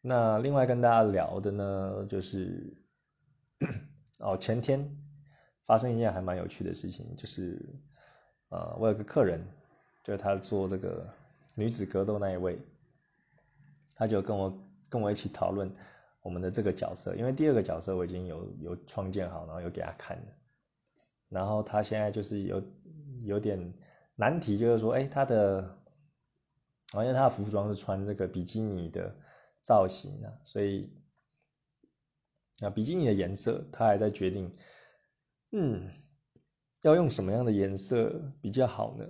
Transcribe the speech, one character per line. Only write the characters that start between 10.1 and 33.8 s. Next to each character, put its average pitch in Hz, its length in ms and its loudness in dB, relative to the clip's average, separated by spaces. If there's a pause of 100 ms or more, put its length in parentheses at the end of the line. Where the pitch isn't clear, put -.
是 101 40 -4
他 98 180 0
做 95 320 -2
这 95 100 -2
个 87 300 -6 (480)
女 113 140 0
子 113 160 -4
格 95 180 0
斗 104 160 0
那 98 120 0
一 92 60 -4
位， 87 220 -2 (1400)
他 113 120 0
就 104 140 2
跟 104 140 -2
我， 95 180 0 (360)
跟 120 120 -2
我 104 100 2
一 107 40 2
起 123 140 -6
讨 - 220 -2
论 98 200 -4 (500)
我 - 80 -10
们 90 120 -4
的 92 100 -2
这 110 100 -2
个 101 100 2
角 - 240 -4
色， 90 200 -8
因 113 100 -4
为 127 60 0
第 147 160 2
二 147 60 6
个 113 80 6
角 82 180 -4
色 95 160 -4
我 90 100 0
已 - 20 -8
经 92 180 -6
有， 87 340 -10
有 85 160 -8 (100)
创 95 260 -6
建 92 180 -4
好， 80 160 -10
然 80 100 -12
后 87 60 -8
有 87 80 -6
给 87 120 -8
他 82 180 -6
看 - 180 -10
了， - 60 -14 (1040)
然 95 180 -2
后 107 140 2
他 107 220 0
现 107 160 -2
在 107 100 2
就 104 140 -4
是 101 200 -4
有， 95 200 -2 (600)
有 101 160 0
点 95 320 -2 (440)
难 139 240 2
题， 107 180 0
就 117 160 6
是 113 60 4
说， 110 140 2
哎， 135 140 2
他 139 180 0
的， 101 360 4 (1300)
哦， 104 100 0
因 120 40 2
为 127 60 2
他 131 120 6
的 123 40 8
服 101 140 0
装 104 260 0
是 104 60 -2
穿 98 280 -4
这 101 120 -2
个 95 120 -2
比 90 160 -4
基 110 200 -4
尼 90 260 -2
的 92 260 -6 (460)
造 101 260 6
型 95 240 -8 (140)
啊， 101 80 -14 (100)
所 - 200 -6
以， 98 260 -2 (1700)
那 104 100 -4
比 107 140 -2
基 147 120 -2
尼 175 100 2
的 113 80 6
颜 98 220 2
色 - 360 -2
他 - 140 0